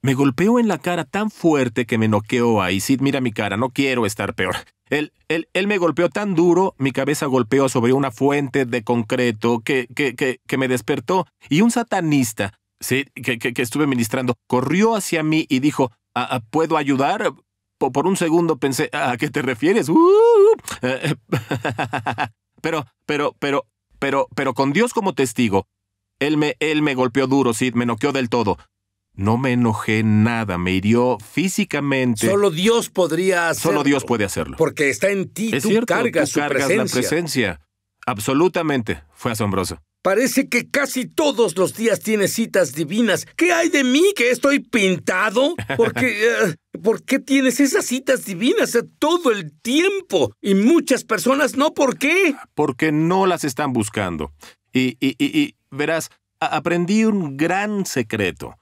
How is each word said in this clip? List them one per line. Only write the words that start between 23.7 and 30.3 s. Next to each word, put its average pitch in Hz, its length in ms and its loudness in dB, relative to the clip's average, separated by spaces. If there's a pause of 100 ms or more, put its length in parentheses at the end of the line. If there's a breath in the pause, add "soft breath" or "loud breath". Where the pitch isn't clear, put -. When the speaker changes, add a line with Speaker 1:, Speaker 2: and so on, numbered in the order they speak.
Speaker 1:
pero, 135 360 0
pero 135 200 -2
con 139 180 0
Dios 233 220 0
como 190 180 -2
testigo, 117 540 0 (520)
él 151 200 0
me, 147 220 0
él 151 200 0
me 143 140 0
golpeó 127 320 0
duro, 127 260 2
Sid, 123 220 -2
me 120 100 2
noqueó 120 280 -2
del 131 180 -2
todo. 104 280 0 (560 soft breath)
No 107 220 0
me 131 160 0
enojé 113 520 0
nada, 107 540 2